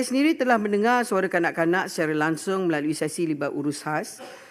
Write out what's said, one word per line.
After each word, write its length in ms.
sendiri 320
telah 160
mendengar 480
suara 240
kanak-kanak 640
secara 240
langsung 560
melalui 240
sesi 320
libat 240
urus 320
khas. 400